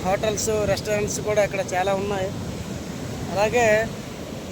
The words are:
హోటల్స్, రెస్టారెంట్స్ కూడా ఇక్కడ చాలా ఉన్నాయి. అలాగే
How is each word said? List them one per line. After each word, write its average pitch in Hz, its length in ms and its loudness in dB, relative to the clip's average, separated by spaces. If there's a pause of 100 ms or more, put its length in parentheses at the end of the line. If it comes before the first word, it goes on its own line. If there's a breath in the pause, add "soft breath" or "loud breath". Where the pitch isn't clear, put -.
హోటల్స్, 208 480 0 (180)
రెస్టారెంట్స్ 208 560 0
కూడా 208 200 4
ఇక్కడ 190 160 0 (120)
చాలా 185 260 4
ఉన్నాయి. 196 300 -2 (1000)
అలాగే 220 340 4 (840)